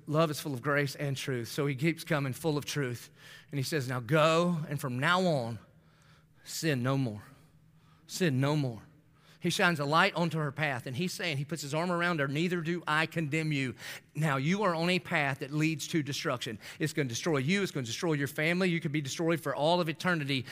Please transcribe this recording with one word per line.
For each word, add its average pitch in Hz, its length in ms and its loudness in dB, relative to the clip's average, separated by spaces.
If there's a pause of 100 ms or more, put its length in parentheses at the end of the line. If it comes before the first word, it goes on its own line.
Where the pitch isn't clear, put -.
love 156 240 4
is 143 80 -4
full 151 160 -4
of 117 80 -6
grace 143 320 2
and 139 220 -4
truth. 120 320 -4
So 143 180 -2
he 143 80 -2
keeps 160 300 -2
coming 139 300 -2
full 156 220 -2
of 139 80 -4
truth. 131 460 -4 (400)
And 147 80 -4
he 131 60 0
says, 135 240 -2
"Now 127 100 -2
go, 160 720 4
and 143 120 -4
from 127 200 -2
now 175 220 4
on, 123 360 0 (880)
sin 139 400 0
no 135 120 2
more. 110 280 -2 (840)
Sin 147 340 0
no 139 140 4
more." 123 280 -2 (580)
He 180 100 0
shines 175 280 4
a 143 60 0
light 165 300 4
onto 160 240 0
her 151 120 0
path, 143 360 -2
and 127 100 -6
he's 175 160 -2
saying, 170 240 -2
he 143 80 -2
puts 147 160 -6
his 143 140 -6
arm 175 180 0
around 170 260 2
her, 139 80 2
"Neither 165 360 0
do 170 260 -4
I 156 160 4
condemn 160 480 -2
you." 135 220 0 (400)
Now, 147 240 2
you 175 240 2
are 180 120 2
on 165 140 0
a 180 100 4
path 143 420 0
that 139 120 -8
leads 151 360 0
to 165 140 0
destruction. 135 560 -4 (200)
It's 156 160 -2
gonna 139 160 0
destroy 147 280 0
you. 180 240 2
It's 185 80 -2
gonna 135 140 -4
destroy 156 300 -2
your 143 120 0
family. 175 440 0
You 165 100 0
could 160 100 -4
be 151 120 -2
destroyed 160 400 -2
for 139 120 -2
all 170 280 2
of 165 80 -2
eternity. 143 600 -2